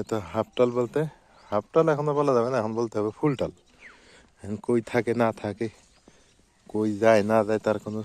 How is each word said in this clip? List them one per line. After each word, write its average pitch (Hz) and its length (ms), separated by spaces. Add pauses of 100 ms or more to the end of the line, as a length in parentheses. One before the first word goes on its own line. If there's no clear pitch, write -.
তো 113 80 (140)
হাফটাল 123 460
বলতে, 123 240 (500)
হাফটাল 160 420
এখনো 147 260
বলা 143 180
যাবে 117 140
না, 135 100
এখন 110 180
বলতে 117 200
হবে 104 200
ফুলটাল। 123 320 (880)
এখন 104 240
কই 120 140 (120)
থাকে 117 200 (100)
না 113 80 (120)
থাকে, 104 260 (1040)
কই 107 180 (140)
যায় 110 180 (100)
না 113 60 (100)
যায়, 110 180
তার 107 180
কোনো 107 220